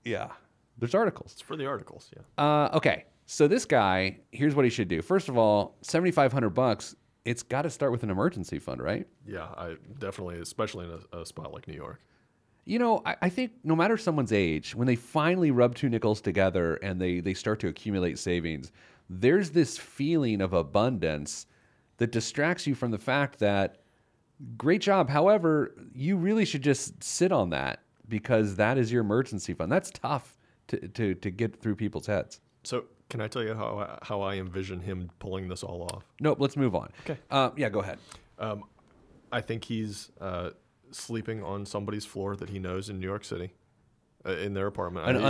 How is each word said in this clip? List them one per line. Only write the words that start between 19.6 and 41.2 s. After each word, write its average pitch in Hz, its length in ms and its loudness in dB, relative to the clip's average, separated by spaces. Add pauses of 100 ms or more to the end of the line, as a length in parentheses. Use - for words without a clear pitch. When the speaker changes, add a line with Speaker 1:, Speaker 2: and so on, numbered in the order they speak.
Speaker 1:
feeling 139 640 0
of 95 120 0
abundance 85 920 0 (520)
that 117 140 2
distracts 147 540 -2
you 143 80 2
from 123 160 -2
the 107 80 -2
fact 139 420 0
that, 101 420 2 (720)
great 160 240 4
job. 190 280 4
However, 160 640 4 (200)
you 147 220 0
really 196 280 4
should 147 180 0
just - 400 0
sit - 300 2
on 101 180 4
that 67 300 -2 (280)
because 107 480 2
that 110 220 4
is 113 120 2
your 120 120 2
emergency 104 520 0
fund. 85 160 -4
That's 180 200 0
tough - 460 -6 (320)
to, - 200 -6
to, 101 260 0
to 98 160 -6
get 104 300 -4
through 104 160 -2
people's 104 300 -4
heads. - 340 -4 (220)
Speaker 2:
So - 220 -6 (240)
can 110 120 -6
I 107 60 -4
tell 120 160 -4
you 110 120 -4
how 110 260 -4
I, - 240 -10
how 104 160 -4
I 98 160 -4
envision 92 440 -6
him 90 380 -8
pulling 95 300 -8
this 92 160 -8
all 90 180 -10 (100)
off? - 120 -14 (160)
Speaker 1:
Nope, 151 200 2
let's 139 160 0
move 127 200 2
on. 64 160 -6 (120)
Speaker 2:
Okay. 143 140 -8 (120)
Speaker 1:
Uh, 131 260 2
yeah, 139 140 0
go 101 100 -2
ahead. 95 180 -6 (400)
Speaker 2:
Um, 104 260 -6 (680)
I 123 80 -2
think 113 240 -6
he's, 110 560 -8
uh, 90 300 -6 (420)
sleeping 110 480 -8